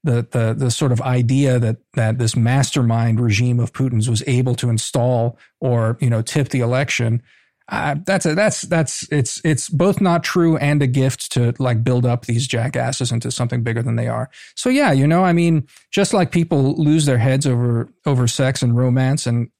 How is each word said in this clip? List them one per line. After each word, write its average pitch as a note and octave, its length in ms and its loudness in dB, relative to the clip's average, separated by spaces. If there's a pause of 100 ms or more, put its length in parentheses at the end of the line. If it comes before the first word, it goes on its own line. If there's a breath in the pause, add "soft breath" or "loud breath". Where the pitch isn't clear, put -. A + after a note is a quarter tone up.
the, A#2+ 260 0
the, A2+ 260 0
the C3 140 0
sort C3 220 0
of A2+ 80 0
idea B2+ 580 2
that, A2 200 0 (160)
that A2+ 240 0
this A2 180 0
mastermind A#2 840 2
regime A#2+ 400 2
of A#2 140 -2
Putin's B2 360 -2
was A2+ 180 -2
able B2+ 300 0
to B2 120 -4
install A#2 720 0 (200 soft breath)
or, A#2+ 420 0
you B2+ 80 0
know, A2+ 140 0
tip C#3 280 -2
the C3+ 100 -2
election, A#2+ 640 -2 (460 soft breath)
uh, D3 360 -4
that's F#3+ 220 -2
a, D#3 80 0
that's, G#3 280 0
that's, - 480 -2
it's, C#3+ 340 -2
it's D#3 240 0
both F3 320 0
not F3 240 2
true E3 320 2
and C#3+ 260 0
a C#3 40 2
gift C3 460 0
to, A#2 260 0
like, A#2+ 260 0
build B2 200 2
up A#2+ 220 -2
these A#2+ 200 -2
jackasses B2 680 -2
into A#2+ 180 -4
something A#2+ 320 -4
bigger A#2 200 -2
than A#2 140 -2
they A#2 120 -2
are. A#2 200 -4 (280 loud breath)
So, - 120 -4
yeah, C4 240 2
you C#3 140 4
know, E3+ 180 4
I F3+ 80 2
mean, E3+ 340 2 (240 soft breath)
just G3+ 220 0
like F#3+ 200 0
people D#3+ 440 2
lose D3+ 300 2
their B2+ 120 2
heads C3 280 0
over, A#2+ 420 0 (160)
over B2+ 220 2
sex C3 360 -2
and A#2+ 140 2
romance C3 500 0
and A#2 220 -2 (120)